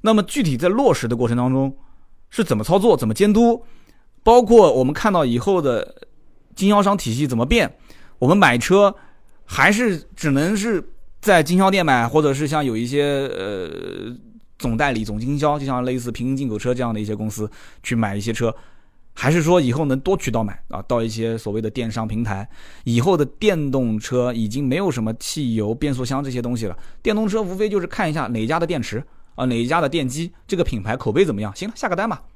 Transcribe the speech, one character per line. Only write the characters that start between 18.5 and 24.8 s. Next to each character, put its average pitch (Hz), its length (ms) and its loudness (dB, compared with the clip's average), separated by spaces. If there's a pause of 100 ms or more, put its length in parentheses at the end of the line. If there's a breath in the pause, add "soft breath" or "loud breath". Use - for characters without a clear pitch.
还 131 180 0
是 170 100 2
说 175 180 4
以 127 120 2
后 151 140 -2
能 135 160 0
多 190 140 0
渠 - 140 -4
道 113 140 -2
买 101 240 -6
啊？ - 160 -10
到 120 180 0
一 113 80 -2
些 113 260 -4
所 110 160 -8
谓 107 80 -2
的 110 80 -4
电 113 240 -6
商 113 160 -4
平 104 160 -4
台， 101 240 -6 (360 loud breath)
以 117 180 2
后 175 160 4
的 147 80 2
电 160 460 0
动 120 280 0
车 123 320 -2
已 113 160 -2
经 131 200 -4
没 131 80 0
有 185 160 0